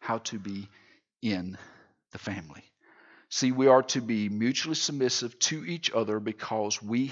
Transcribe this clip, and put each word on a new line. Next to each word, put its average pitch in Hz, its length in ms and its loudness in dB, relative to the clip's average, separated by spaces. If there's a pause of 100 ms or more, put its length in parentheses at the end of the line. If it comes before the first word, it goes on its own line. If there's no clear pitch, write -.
how 113 160 -2
to 113 200 -8
be 101 300 -8 (540)
in 92 360 -2 (540)
the - 80 -14
family. 95 440 -10 (680)
See, 127 220 2
we 131 160 4
are 131 160 10
to 131 180 -2
be 113 260 0
mutually 120 480 0
submissive 131 640 -2
to 156 240 0
each 170 280 -4
other 107 280 0
because 107 640 -4
we 117 300 0